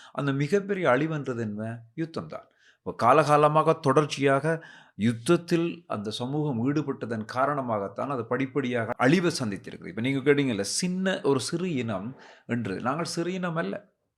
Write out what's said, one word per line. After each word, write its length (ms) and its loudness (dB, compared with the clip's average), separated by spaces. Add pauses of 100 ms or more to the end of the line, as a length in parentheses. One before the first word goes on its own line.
(120)
அந்த 200 -2
மிகப்பெரிய 560 0
அழிவுன்றது 500 0
என்ன? 440 -6 (120)
யுத்தம் 340 -6
தான். 180 -14 (380)
இப்ப 100 -6
காலகாலமாக 840 4
தொடர்ச்சியாக 840 2 (300)
யுத்தத்தில் 920 0
அந்த 240 -6
சமூகம் 600 -2
ஈடுபட்டதன் 600 -4
காரணமாகத்தான் 760 -2
அது 160 -4
படிப்படியாக 720 -2
அழிவை 420 4
சந்தித்திருக்குது. 480 -6
இப்ப 140 -8
நீங்க 300 2
கேட்டீங்கல்ல, 300 4
சின்ன, 600 -2
ஒரு 180 2
சிறு 340 -2
இனம் 420 -4 (300)
என்று. 340 -2
நாங்கள் 240 -2
சிறு 280 -4
இனம் 240 -4
அல்ல. 360 -6 (260)